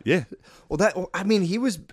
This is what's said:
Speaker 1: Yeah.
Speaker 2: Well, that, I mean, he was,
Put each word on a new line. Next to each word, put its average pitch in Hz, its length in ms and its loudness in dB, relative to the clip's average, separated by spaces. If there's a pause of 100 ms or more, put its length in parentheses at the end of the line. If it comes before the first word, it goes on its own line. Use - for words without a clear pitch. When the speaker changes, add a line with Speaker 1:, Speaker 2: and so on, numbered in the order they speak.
Speaker 1:
Yeah. 147 200 2 (440)
Speaker 2:
Well, 151 80 -4
that, 190 200 2 (160)
I 185 120 -6
mean, 208 180 4
he 180 160 0
was, 226 220 -2 (120)